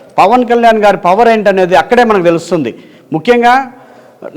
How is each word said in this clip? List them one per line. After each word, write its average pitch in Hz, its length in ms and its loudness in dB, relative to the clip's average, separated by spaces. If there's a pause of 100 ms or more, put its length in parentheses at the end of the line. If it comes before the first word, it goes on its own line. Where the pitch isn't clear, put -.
(180)
పవన్ 226 280 2
కళ్యాణ్ 233 320 0
గారి 202 200 0
పవర్ 196 300 0
ఏంటనేది 190 480 0
అక్కడే 240 280 2
మనకు 208 200 0
తెలుస్తుంది. 165 520 -2 (380)
ముఖ్యంగా 240 580 0 (640)